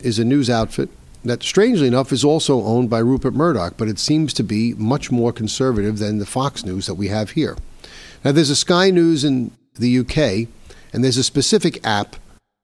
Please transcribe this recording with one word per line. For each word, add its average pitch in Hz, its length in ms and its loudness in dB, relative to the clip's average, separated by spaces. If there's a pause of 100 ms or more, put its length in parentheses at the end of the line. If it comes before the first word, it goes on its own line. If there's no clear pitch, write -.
is 117 180 -2
a 117 40 2
news 127 280 2
outfit 113 380 -2 (360)
that, 120 160 -2
strangely 196 460 2
enough, 127 240 0
is 127 140 0
also 143 380 2
owned 117 260 2
by 113 100 0
Rupert 123 340 0
Murdoch, 117 440 0
but 110 100 -2
it 107 100 -4
seems 151 360 0
to 127 100 -2
be 110 300 0
much 110 360 -2
more 120 220 0
conservative 110 680 -2
than 104 220 -2
the 101 60 -6
Fox 131 400 -4
News 92 200 -6
that 90 100 -6
we 98 120 -4
have 104 220 -4
here. 147 260 -2 (680)
Now, 139 80 2
there's 147 160 4
a 143 80 0
Sky 185 320 4
News 165 340 4
in 131 280 0 (240)
the 117 160 0
U 127 120 2
K, 117 460 0 (420)
and 117 100 -2
there's 127 140 2
a 131 80 0
specific - 640 0
app, 104 300 -2 (460)